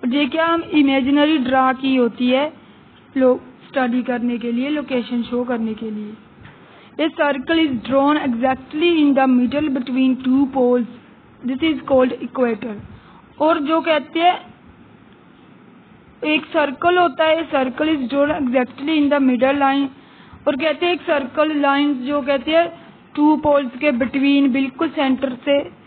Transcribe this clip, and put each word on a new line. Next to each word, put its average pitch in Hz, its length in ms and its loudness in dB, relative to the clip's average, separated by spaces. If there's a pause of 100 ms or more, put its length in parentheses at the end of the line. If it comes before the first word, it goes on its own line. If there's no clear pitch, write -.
और 247 120 -2
ये 294 100 2
क्या 320 200 -2
हम 339 160 0
imaginary 285 760 2
draw 262 360 2
की 262 220 -2
होती 247 340 0
है 285 240 0 (640)
लोग 254 300 2
study 254 560 -4
करने 240 340 -4
के 233 140 -6
लिए, 254 180 -2
location 247 540 -4
show 247 200 -4
करने 226 300 -4
के 220 180 -8
लिए। 214 220 -10 (880)
A 311 100 0
circle 285 460 -2
is 320 160 2
drawn 269 460 0
exactly 262 760 -2 (120)
in 285 120 4
the 269 120 4 (120)
middle 277 380 0
between 262 500 0
two 262 200 4 (100)
poles, 247 280 2 (640)
this 262 160 -4
is 320 140 0 (140)
called 254 380 2
equator। 233 440 -2 (680)
और 320 180 2
जो 311 220 0
कहते 320 380 -2
हैं 349 220 2 (1800)
एक 302 220 0
circle 320 520 0
होता 339 260 2
है, 320 280 0
circle 269 360 -2
is 311 120 0
drawn 277 300 0
exactly 269 600 -2
in 294 200 2
the 285 100 2
middle 262 360 2
line, 277 320 0 (600)
और 294 80 0
कहते 302 300 -2
हैं 349 80 0
एक 330 80 -6
सर्कल 302 560 -2
लाइन 285 360 2
जो 277 280 -4
कहते 277 300 -2
हैं 330 200 2 (440)
two 294 220 4
poles 285 400 2
के 294 140 0
between 277 580 2
बिल्कुल 269 400 -2
center 262 560 -2
से 285 260 0 (160)